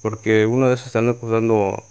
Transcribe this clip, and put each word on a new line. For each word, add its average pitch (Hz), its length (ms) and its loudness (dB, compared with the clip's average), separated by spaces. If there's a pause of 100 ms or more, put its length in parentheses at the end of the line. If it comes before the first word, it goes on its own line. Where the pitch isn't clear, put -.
porque 110 420 0
uno 127 220 0
de 127 80 2
esos 123 120 -14
están 117 280 0
costando 113 760 -2